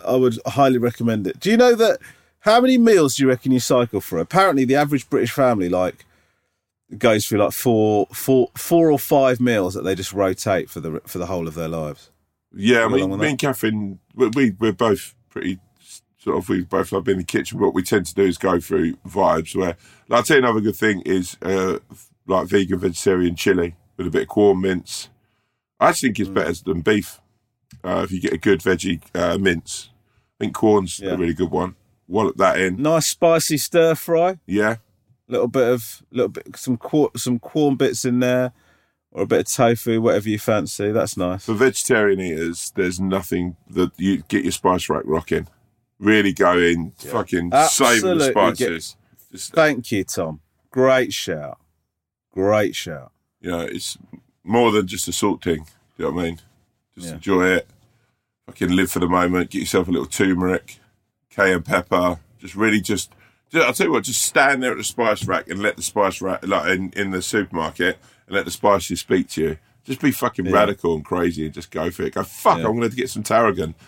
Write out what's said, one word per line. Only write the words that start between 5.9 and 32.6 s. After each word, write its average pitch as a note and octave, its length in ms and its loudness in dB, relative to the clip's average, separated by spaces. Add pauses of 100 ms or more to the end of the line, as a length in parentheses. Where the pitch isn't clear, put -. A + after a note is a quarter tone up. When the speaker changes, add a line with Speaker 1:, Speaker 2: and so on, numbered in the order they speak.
Speaker 1:
goes G#2+ 280 4
through, G#2 140 0
like, G2+ 140 2
four, G#2+ 600 2
four, B2+ 420 2
four E3 360 2
or C#3+ 80 2
five C3+ 400 2
meals G#2+ 340 0
that G2+ 100 -8
they F#2+ 120 0
just F#2 180 -10
rotate F#2+ 560 0
for F2 100 -14
the, D#2 260 -8
for - 140 -12
the F2 80 -6
whole F2 200 -6
of D#2 80 -10
their E2 140 -6
lives. D#2 400 -10 (440)
Speaker 2:
Yeah, A2+ 260 2
I A2+ 40 4
Speaker 1:
You A2+ 60 2
Speaker 2:
mean, C3 100 2
Speaker 1:
along F#2+ 120 -2
with G2 100 -6
Speaker 2:
me - 60 0
Speaker 1:
that? - 40 0
Speaker 2:
and C3+ 80 -4
Catherine, G#2+ 600 -4 (160)
we, A#2+ 140 2
we, B2 300 2
we're A2 140 0
both G#2 420 0 (140)
pretty - 300 -8 (200)
s-, - 220 -20 (160)
sort - 200 -2
of, - 120 -6
we - 140 0
both F#2 280 -2
love F#2+ 140 -2
being F#2+ 100 2
in F#2 60 -4
the D#2+ 40 -6
kitchen. - 340 -4
What G2 140 2
we F#2 100 0
tend F#2+ 240 0
to - 60 -14
do G2 100 2
is F2+ 140 2
go F#2 220 0
through E2+ 380 -2 (100)
vibes E2+ 480 0
where, F#2 220 -2 (320)
like, A#2 80 2
I'll A#2 60 2
tell - 140 4
you B2+ 60 4
another A2+ 160 2
good G2+ 160 -2
thing G#2+ 260 0
is, F#2 400 -2
uh, F#2 380 -2 (480)
like, F2+ 200 0
vegan, F#2+ 320 2
vegetarian F2+ 560 0
chili F2 400 0 (200)
with F2+ 120 -6
a D#2+ 40 -6
bit D#2+ 120 0
of - 40 -8
corn G2+ 340 4
mince. F#2 480 -4 (720)
I E3 140 4
think A#2 260 -2
it's F#2+ 100 -2
Speaker 1:
Mm. F#2+ 60 -14
Speaker 2:
better E2+ 180 0 (120)
than E2+ 160 -4
beef, G#2 400 -2 (640)
uh, F2+ 180 -2
if F#2 80 -6
you F#2 80 -4
get - 140 -4
a F2 40 -4
good F#2+ 220 2
veggie, F#2 420 -2 (140)
uh, F2 220 0
mince. F2+ 520 -2 (500)
I - 40 -6
think F#2+ 120 -4
corn's G2+ 440 2
Speaker 1:
Yeah. G2 140 -6
Speaker 2:
a F#2 40 -4
really E2+ 160 -2
good E2+ 180 -4
one. F2+ 240 -4 (320)
Wallop F#2+ 300 -2
that F#2 220 4
in. F#2+ 220 0